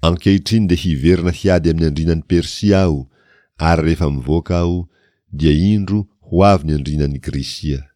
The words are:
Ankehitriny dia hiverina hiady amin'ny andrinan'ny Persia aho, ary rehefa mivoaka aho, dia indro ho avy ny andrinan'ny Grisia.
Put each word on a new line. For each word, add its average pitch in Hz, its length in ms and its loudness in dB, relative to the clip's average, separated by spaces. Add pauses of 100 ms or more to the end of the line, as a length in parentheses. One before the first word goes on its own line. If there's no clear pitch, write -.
Ankehitriny 98 640 2
dia 85 80 4
hiverina 85 540 2
hiady 85 400 2
amin'ny 82 180 0
andrinan'ny 80 400 -2
Persia 95 540 0
aho, 73 260 -2 (500)
ary 82 240 2
rehefa 78 280 0
mivoaka 73 480 -2
aho, 87 300 -4 (440)
dia 76 200 2
indro 101 540 0 (140)
ho 90 240 0
avy 95 220 4
ny 78 80 -2
andrinan'ny 71 460 -4
Grisia. 67 600 -8 (160)